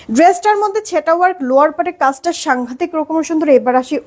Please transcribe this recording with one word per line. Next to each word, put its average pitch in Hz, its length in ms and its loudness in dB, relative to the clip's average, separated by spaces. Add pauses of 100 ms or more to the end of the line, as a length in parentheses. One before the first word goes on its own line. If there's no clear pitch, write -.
(100)
ড্রেসটার 359 460 4
মধ্যে 415 240 -2
ছেটা 330 340 -2
ওয়ার্ক, 359 260 2
লোয়ার 277 320 2
পার্টে 349 200 -4
কাজটা 277 400 -2
সাংঘাতিক 262 600 -4
রকম 320 280 -2
সুন্দর। 311 260 -2
এবার 247 280 4
আসি 254 300 -2